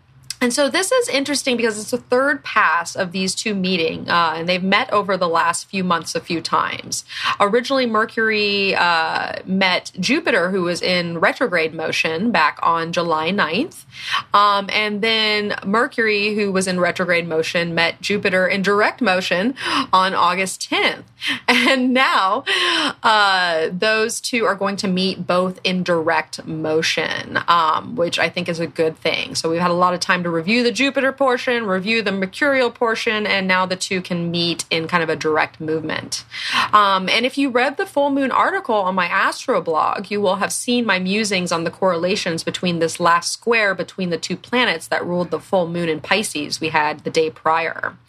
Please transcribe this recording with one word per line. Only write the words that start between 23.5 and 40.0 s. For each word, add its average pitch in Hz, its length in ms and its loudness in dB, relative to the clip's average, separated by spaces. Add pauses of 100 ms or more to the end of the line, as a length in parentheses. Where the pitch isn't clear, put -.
those 220 480 0
two 233 240 -2
are 190 100 2
going 196 220 -2
to 196 120 -2
meet 185 380 -2
both 185 380 0
in 185 180 0
direct 165 640 -2
motion, 160 920 -2 (100)
um, 160 480 2
which 170 220 -2
I 170 100 2
think 175 200 -6
is 170 120 -4
a 165 60 -2
good 160 320 -2
thing. - 360 -4
So 165 160 -2
we've 170 100 -2
had 180 100 2
a 175 40 0
lot 180 200 2
of 175 60 -4
time 180 220 0
to 175 80 -2
review 175 320 0
the 233 100 2
Jupiter 269 400 0
portion, 247 540 0
review 196 360 0
the 196 100 -2
mercurial 240 580 0
portion, 226 560 0
and 190 220 0
now 185 180 4
the 185 100 -2
two 185 240 -4
can 170 300 -4
meet 170 400 -2
in 165 160 -2
kind 170 160 2
of 160 60 0
a 156 80 0
direct 156 440 0
movement. 156 640 -4 (480)
Um, 196 360 4
and 226 180 2
if 262 100 -6
you 277 140 0
read 247 260 0
the 392 100 -4
full 285 240 0
moon 269 200 0
article 294 460 2
on 185 180 0
my 180 120 2
Astro 208 540 0
blog, 165 500 -2